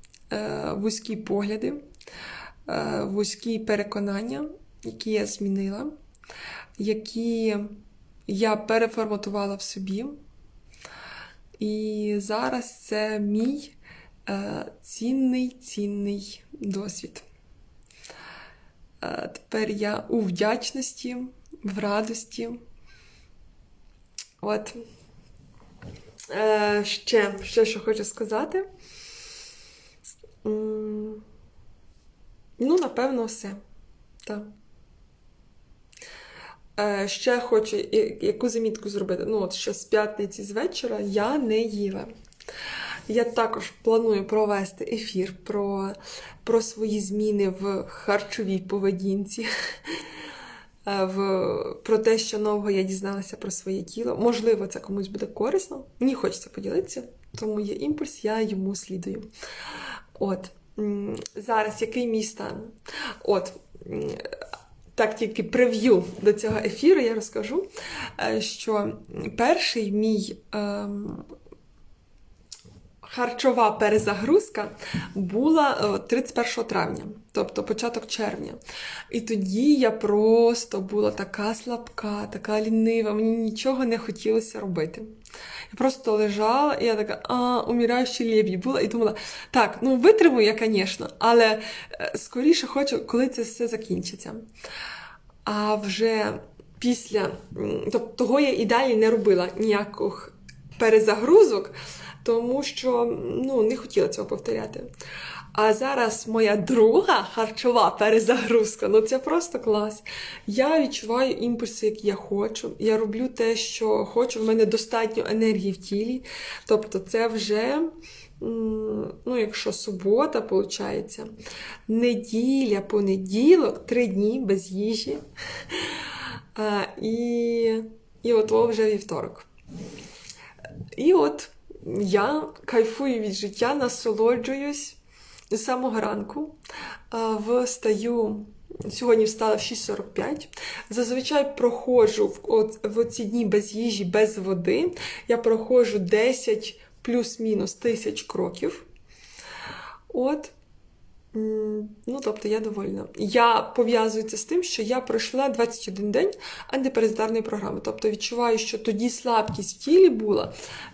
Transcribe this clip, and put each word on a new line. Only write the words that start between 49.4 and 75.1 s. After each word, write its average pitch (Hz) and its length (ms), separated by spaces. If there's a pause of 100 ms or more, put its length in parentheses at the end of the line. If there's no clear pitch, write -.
<laughs> - 60 (1300)
Е, 196 180
в, 190 120 (680)
про 220 160
те, 220 200
що 220 200
нового 208 320
я 190 120
дізналася 190 540
про 196 140
своє 190 320
тіло. 233 340
Можливо, 226 500
це - 140
комусь 196 280
буде 202 180
корисно. 269 580 (160)
Мені 262 140
хочеться - 400
поділитися, - 480 (360)
тому 214 220
є 202 140
імпульс, 302 500
я 220 160
йому 202 340
слідую. 190 480 (960)
От. 190 320 (280)
М, 208 380 (200)
зараз 214 460
який 240 240
мій 220 160
стан? - 380 (640)
От. 185 300 (340)
М, - 240 (840)
так, 214 220
тільки 220 260
прев'ю 226 640 (180)
до 208 100
цього 214 260
ефіру 311 420
я 226 140
розкажу, 220 520 (540)
е, 220 200
що 214 520 (440)
перший 233 560
мій, 214 440 (160)
ем... 208 720 (1900)
Харчова 240 560
перезагрузка 214 1000 (440)